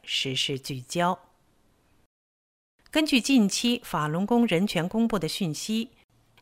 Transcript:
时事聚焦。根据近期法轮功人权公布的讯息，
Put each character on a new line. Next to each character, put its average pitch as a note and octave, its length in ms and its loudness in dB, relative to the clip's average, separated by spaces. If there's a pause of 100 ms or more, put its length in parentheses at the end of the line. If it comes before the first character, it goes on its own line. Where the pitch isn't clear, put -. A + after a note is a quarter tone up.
时 - 320 -4
事 C3+ 240 -2
聚 C3+ 220 -10
焦。 F3 360 0 (1700)
根 D#4 120 2
据 C#4+ 160 4
近 G#3+ 300 4
期 A#3+ 340 -2
法 D3+ 240 -2
轮 F3 200 -2
功 A#3+ 180 4
人 F#3 220 2
权 E3+ 200 -2
公 A3+ 200 0
布 A3 100 -2
的 D#3+ 100 -2
讯 D#3+ 240 -2
息， A3 380 -4 (520)